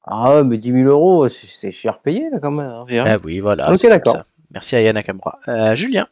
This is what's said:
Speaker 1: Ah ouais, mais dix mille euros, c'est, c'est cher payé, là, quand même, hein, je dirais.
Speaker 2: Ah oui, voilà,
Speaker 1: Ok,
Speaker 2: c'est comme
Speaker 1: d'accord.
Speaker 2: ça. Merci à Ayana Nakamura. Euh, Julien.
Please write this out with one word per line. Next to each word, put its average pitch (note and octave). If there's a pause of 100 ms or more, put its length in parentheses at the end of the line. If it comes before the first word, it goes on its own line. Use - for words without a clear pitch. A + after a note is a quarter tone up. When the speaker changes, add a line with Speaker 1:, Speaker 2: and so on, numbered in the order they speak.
Speaker 1:
Ah A#2
ouais, D3
mais A#2
dix A#2
mille B2+
euros, D3+
c'est, -
c'est -
cher -
payé, A#3
là, A#3+
quand C#3+
même, D3
hein, A#2+
je B2
dirais. A#2
Speaker 2:
Ah G#2+
oui, E2
voilà, G#2
Speaker 1:
Ok, F3+
Speaker 2:
c'est A#3+
comme G#3+
Speaker 1:
d'accord. A#2+
Speaker 2:
ça. - (260)
Merci -
à -
Ayana A2
Nakamura. - (100)
Euh, A2
Julien. A3